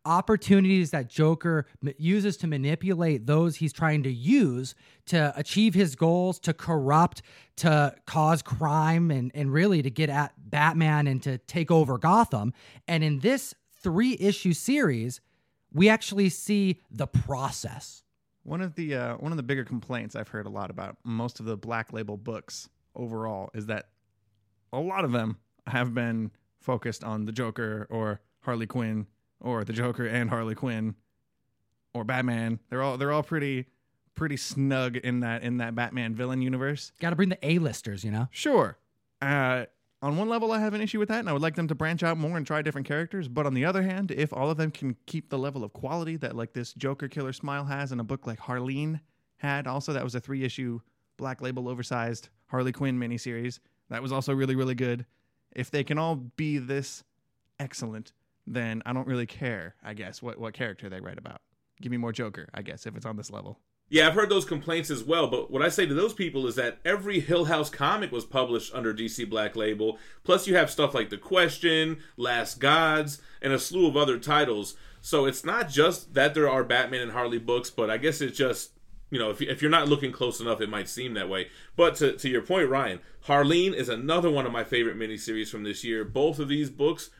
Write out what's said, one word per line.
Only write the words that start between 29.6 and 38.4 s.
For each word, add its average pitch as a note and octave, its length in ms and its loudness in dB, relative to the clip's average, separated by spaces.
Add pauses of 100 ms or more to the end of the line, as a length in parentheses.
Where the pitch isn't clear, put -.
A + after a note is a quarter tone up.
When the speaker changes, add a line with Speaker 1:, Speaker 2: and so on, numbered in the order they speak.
Speaker 2:
the A2 100 -6
Joker A#2+ 340 -2
and A#2 200 0
Harley A2+ 280 -2
Quinn A2 400 -4 (1000)
or A#2+ 100 -6
Batman. A#2 560 0 (120)
They're B2+ 100 -2
all, C3+ 160 -2
they're C#3 140 0
all D3+ 100 2
pretty, C#3 460 -2 (480)
pretty D3 220 -4
snug C3 600 0
in B2 220 -2
that, A#2 240 -2
in A#2+ 140 -2
that A#2 180 -4
Batman A#2 400 -4
villain B2+ 260 -4
universe. C3 580 -4
Speaker 1:
Gotta E3+ 160 -2
bring F#3 140 2
the F3+ 180 -4
A-listers, C3+ 560 0
you G#2+ 60 -2
know? A2 220 0
Speaker 2:
Sure. F#3 440 2 (460)